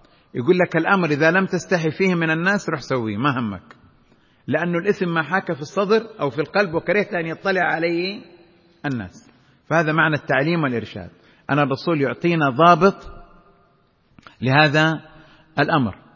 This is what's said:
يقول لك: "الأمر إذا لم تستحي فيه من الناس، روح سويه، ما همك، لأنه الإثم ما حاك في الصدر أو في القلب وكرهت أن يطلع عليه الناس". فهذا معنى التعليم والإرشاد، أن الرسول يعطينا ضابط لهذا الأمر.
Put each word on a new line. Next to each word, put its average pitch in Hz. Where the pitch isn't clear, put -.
يقول 143
لك: 175
"الأمر 170
إذا 151
لم 185
تستحي 165
فيه 190
من 165
الناس، 175
روح 156
سويه، 113
ما 131
همك، 104
لأنه 170
الإثم 190
ما 170
حاك 180
في 135
الصدر 202
أو 143
في 127
القلب 175
وكرهت 185
أن 165
يطلع 180
عليه 170
الناس". 113
فهذا 156
معنى 156
التعليم 151
والإرشاد، 107
أن 139
الرسول 147
يعطينا 143
ضابط 170
لهذا 151
الأمر. 143